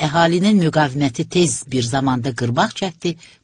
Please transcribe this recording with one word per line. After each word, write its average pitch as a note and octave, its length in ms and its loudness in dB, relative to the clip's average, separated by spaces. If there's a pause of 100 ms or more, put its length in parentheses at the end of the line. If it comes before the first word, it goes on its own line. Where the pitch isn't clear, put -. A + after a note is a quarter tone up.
əhalinin E3+ 560 2
müqaviməti D3 680 0
tez E3+ 420 0
bir B2+ 120 0
zamanda B2+ 500 -2
qırbaq A#2+ 460 -2
çəkdi, F3 340 -4 (300)